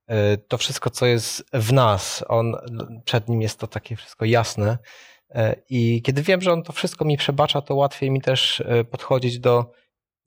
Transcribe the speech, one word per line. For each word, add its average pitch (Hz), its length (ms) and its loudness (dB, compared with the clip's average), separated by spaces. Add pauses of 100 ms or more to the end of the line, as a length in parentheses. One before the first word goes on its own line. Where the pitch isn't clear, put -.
e, 104 300 0
to - 200 -6
wszystko, - 320 -4
co - 160 -2
jest 120 480 0
w 117 200 0
nas, 110 540 2
on, 113 280 0 (500)
przed 117 240 -2
nim 117 120 0
jest 107 180 -4
to - 80 -8
takie - 280 -10
wszystko - 300 -8
jasne. 113 520 2 (520)
E, 110 260 -2 (140)
i 117 320 2
kiedy 135 200 -2
wiem, 180 200 0
że 180 120 2
on 170 100 -2
to - 100 -16
wszystko - 320 -2
mi 147 120 4
przebacza, 147 440 0
to - 140 -4
łatwiej 139 360 0
mi 135 100 0
też, - 440 0
e, 120 180 2
podchodzić 123 560 -2
do 120 320 2 (560)